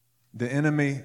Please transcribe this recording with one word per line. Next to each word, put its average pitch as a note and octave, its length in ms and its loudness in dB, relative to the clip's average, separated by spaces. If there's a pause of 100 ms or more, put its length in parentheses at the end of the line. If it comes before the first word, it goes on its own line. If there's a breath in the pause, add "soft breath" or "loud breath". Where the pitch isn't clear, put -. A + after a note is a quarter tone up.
(340)
The A#2+ 140 -4
enemy C#3+ 580 0